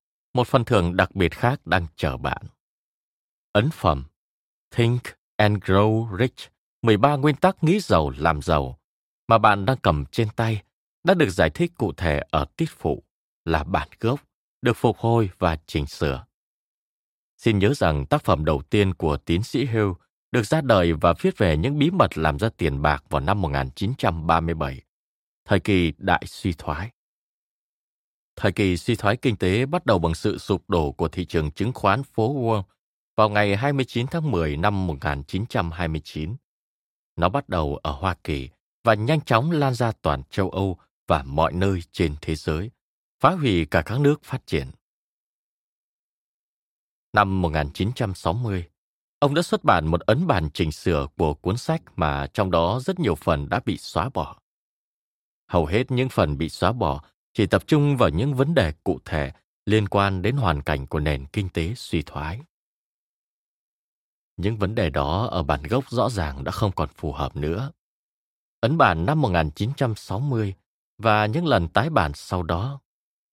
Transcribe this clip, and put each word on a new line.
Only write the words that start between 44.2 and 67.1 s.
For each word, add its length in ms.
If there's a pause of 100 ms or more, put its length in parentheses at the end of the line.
phát 220
triển. 240 (2500)
Năm 300
một 60
nghìn 260
chín 180
trăm 220
sáu 180
mươi, 360 (500)
ông 160
đã 80
xuất 220
bản 220
một 140
ấn 260
bản 280
chỉnh 180
sửa 340 (100)
của 180
cuốn 220
sách 260 (140)
mà 300
trong 240
đó 340
rất 160
nhiều 140
phần 340
đã 160
bị 140
xóa 300
bỏ. 300 (1120)
Hầu 160
hết 240
những 180
phần 300
bị 100
xóa 240
bỏ 300 (300)
chỉ 140
tập 200
trung 300
vào 120
những 260
vấn 200
đề 180 (120)
cụ 200
thể 280 (340)
liên 220
quan 340
đến 140
hoàn 260
cảnh 240
của 140
nền 260
kinh 220
tế 260
suy 280
thoái. 380 (2000)
Những 200
vấn 180
đề 160
đó 360
ở 160
bản 200
gốc 280
rõ 200
ràng 340
đã 80
không 200
còn 160
phù 240